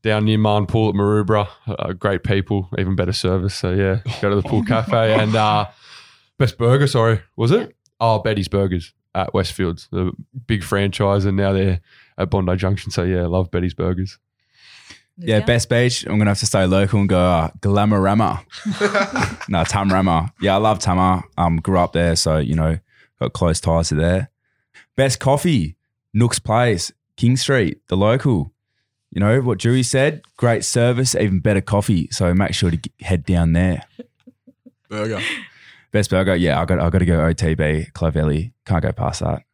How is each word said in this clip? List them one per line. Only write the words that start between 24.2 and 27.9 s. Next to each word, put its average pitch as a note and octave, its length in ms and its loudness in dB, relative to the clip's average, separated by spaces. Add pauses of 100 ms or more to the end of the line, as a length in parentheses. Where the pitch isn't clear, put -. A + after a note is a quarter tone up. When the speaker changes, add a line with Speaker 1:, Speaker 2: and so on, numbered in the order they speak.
Speaker 3:
Best C3 240 0
coffee, C3+ 560 0 (380)
Nook's A#2 260 0
Place, A2 520 -2 (260)
King B2 180 2
Street, B2 520 -2
the F2+ 100 -2